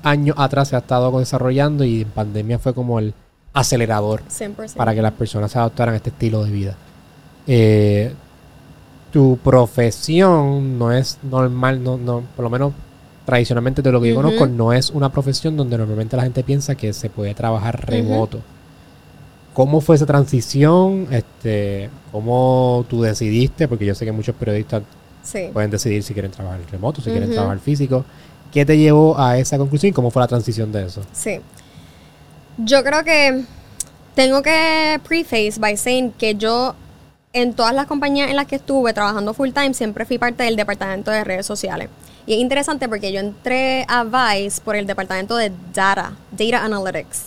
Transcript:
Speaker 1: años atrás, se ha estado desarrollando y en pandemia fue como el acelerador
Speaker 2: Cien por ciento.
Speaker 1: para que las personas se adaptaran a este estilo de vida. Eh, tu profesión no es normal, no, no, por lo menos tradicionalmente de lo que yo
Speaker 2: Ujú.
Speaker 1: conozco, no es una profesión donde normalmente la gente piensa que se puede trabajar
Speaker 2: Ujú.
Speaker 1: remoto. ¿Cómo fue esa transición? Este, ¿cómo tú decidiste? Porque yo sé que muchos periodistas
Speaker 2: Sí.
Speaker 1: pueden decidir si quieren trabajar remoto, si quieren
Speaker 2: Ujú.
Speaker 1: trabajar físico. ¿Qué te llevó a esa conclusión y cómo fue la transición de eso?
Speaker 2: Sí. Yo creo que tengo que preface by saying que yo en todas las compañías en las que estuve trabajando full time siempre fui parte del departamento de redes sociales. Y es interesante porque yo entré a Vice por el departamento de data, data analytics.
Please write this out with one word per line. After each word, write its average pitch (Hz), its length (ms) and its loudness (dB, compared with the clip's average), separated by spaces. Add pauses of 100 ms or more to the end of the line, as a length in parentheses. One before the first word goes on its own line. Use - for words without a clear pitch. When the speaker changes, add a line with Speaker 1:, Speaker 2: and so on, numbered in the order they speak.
Speaker 1:
años 147 340 2
atrás, 139 320 0
se 131 60 -2
ha 123 40 2
estado 127 400 0
desarrollando 135 640 0
y 113 180 0
en 107 80 -4
pandemia 107 500 -4
fue 127 140 -2
como 123 260 -2
el 107 140 -2 (400)
acelerador 110 720 -2
Speaker 2:
Cien - 260 -12
por - 120 -14
ciento. - 120 -16
Speaker 1:
para 113 160 0
que 110 80 0
las 110 120 0
personas 107 380 -4
se - 60 -4
adaptaran 117 380 -2
a - 20 -2
este 104 140 -6
estilo 110 340 -2
de 104 60 -4
vida. 98 240 -6 (720)
Eh, 107 680 4 (1000)
tu 135 320 4
profesión 135 1300 2
no 117 140 0
es 131 320 0
normal, 127 600 0
no, 127 140 -2
no, 120 260 -4 (120)
por 123 80 -6
lo 117 60 -2
menos 139 240 0 (520)
tradicionalmente 123 560 2
de 135 100 2
lo 123 80 4
que 117 100 2
yo 117 60 4
Speaker 2:
Ujú. 131 80 2
Speaker 1:
conozco, 139 240 4
no 117 260 2
es 131 180 2
una 139 200 0
profesión 143 460 -2
donde 123 200 -2
normalmente 110 380 -2
la 123 80 0
gente 127 200 -2
piensa 139 320 -2
que 107 180 -4
se - 160 -6
puede 101 240 -6
trabajar 113 480 -2
Speaker 2:
Ujú. 113 100 -8
Speaker 1:
remoto. 113 480 0 (1120)
¿Cómo 143 280 4
fue 160 140 6
esa 147 100 4
transición? 147 1040 2
Este, 104 800 -4 (220)
¿cómo 123 800 2
tú 117 120 0
decidiste? 113 680 0
Porque 110 180 -2
yo 101 100 0
sé 117 100 -6
que 110 60 -4
muchos 110 240 -4
periodistas 107 480 -2 (400)
Speaker 2:
Sí. - 280 -8
Speaker 1:
pueden 107 200 -2
decidir 104 320 -2
si 107 100 -8
quieren 98 180 -6
trabajar 92 280 -10 (120)
remoto, 107 300 -6
si 113 80 -6
quieren 233 200 0
Speaker 2:
Ujú. 233 40 -2
Speaker 1:
trabajar 98 260 -2
físico. 139 460 0 (460)
¿Qué 143 140 4
te 156 120 4
llevó 151 420 6
a 123 180 4
esa 131 200 0
conclusión 143 320 2
y 185 40 -2
cómo 120 180 2
fue 127 100 2
la 123 60 2
transición 110 440 -2
de 101 140 -2
eso? 92 160 -10 (100)
Speaker 2:
Sí. - 280 -6 (1200)
Yo 240 260 4
creo 294 200 2
que 277 400 2 (720)
tengo 269 260 4
que 311 680 2
preface 226 520 -2
by 214 160 0
saying 247 380 0
que 214 220 -2
yo 233 400 -2 (580)
en 247 200 0
todas 233 220 2
las 277 120 -2
compañías 285 420 0
en 277 80 -2
las 285 100 -2
que - 80 -6
estuve 269 380 0
trabajando 208 400 -2
full 269 180 -2
time 277 220 0
siempre 220 320 -6
fui 247 120 -4
parte 240 260 -2
del 226 120 0
departamento 202 560 -4
de 214 120 -2
redes 190 220 -6
sociales. 190 440 -8 (360)
Y - 80 -2
es 214 60 0
interesante 277 500 -2
porque 202 220 -6
yo 196 80 -4
entré 254 680 -4
a 240 160 0
Vice 214 600 -2
por 214 120 -4
el 208 120 -4
departamento 196 480 -6
de 220 160 -2 (220)
data, 196 400 0 (180)
data 214 320 -2
analytics. 190 640 -6